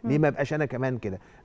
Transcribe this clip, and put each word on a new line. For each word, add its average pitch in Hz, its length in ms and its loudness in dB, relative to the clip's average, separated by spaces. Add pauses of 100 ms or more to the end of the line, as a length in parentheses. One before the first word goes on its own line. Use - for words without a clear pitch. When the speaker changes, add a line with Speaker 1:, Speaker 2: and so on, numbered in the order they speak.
Speaker 1:
ليه 147 120 2
Speaker 2:
مم. 151 60 4
Speaker 1:
ما 151 60 6
ابقاش 139 260 0
انا 151 120 0
كمان 127 320 -2
كده؟ 98 220 -6 (260)